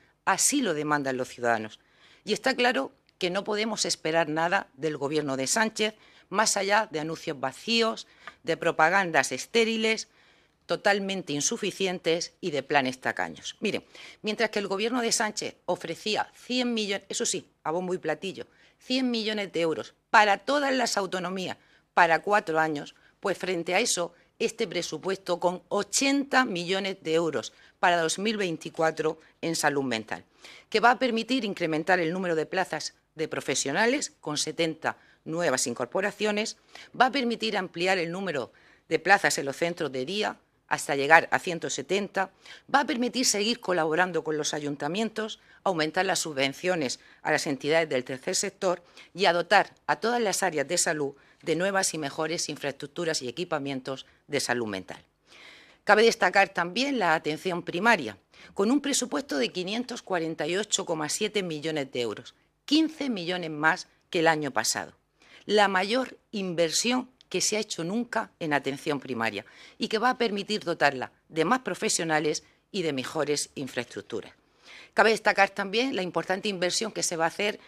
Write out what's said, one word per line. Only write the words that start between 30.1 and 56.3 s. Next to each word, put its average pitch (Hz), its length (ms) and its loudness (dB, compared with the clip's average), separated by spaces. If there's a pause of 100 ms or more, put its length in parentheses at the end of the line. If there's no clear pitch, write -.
que - 120 2
va 233 120 8
a 254 60 2
permitir 247 460 0
incrementar 175 560 2
el 160 120 0
número 180 220 0
de 151 120 0
plazas 170 480 -4 (200)
de 156 140 -4
profesionales 170 920 0
con 147 180 -6
setenta 156 580 -2 (280)
nuevas 156 420 0
incorporaciones, 202 920 -4 (420)
va 247 80 6
a 240 60 0
permitir 226 440 -2
ampliar 185 420 0
el 165 120 -2
número 170 420 -4 (360)
de 160 100 0
plazas 180 400 4
en 147 80 -4
los 135 100 -4
centros 170 360 -2
de 131 120 -4
día 202 340 -4 (280)
hasta 147 300 -2
llegar 143 340 6
a 131 80 2
ciento 160 300 -4
setenta, 185 600 -2 (440)
va 277 60 6
a 277 60 0
permitir 247 400 -2
seguir 208 340 0
colaborando 165 640 0
con 156 140 -2
los 147 160 -4
ayuntamientos, 165 840 -4 (260)
aumentar 170 420 0
las 180 140 0
subvenciones 143 800 -2 (220)
a 156 100 -2
las 151 160 2
entidades 156 440 0
del 127 140 0
tercer 139 300 -6
sector 190 480 -2 (320)
y 190 120 2
a 170 80 6
dotar 175 400 4 (120)
a 151 100 2
todas 240 240 0
las 196 220 0
áreas 156 240 0
de 175 120 -2
salud 151 360 -2 (280)
de 160 140 0
nuevas 190 360 0
y 165 60 -6
mejores 156 500 -4
infraestructuras 151 720 -4
y 127 80 -6
equipamientos 139 800 -6 (220)
de 143 120 0
salud 120 260 0
mental. 95 380 -8 (800)
Cabe 208 200 6
destacar 196 440 4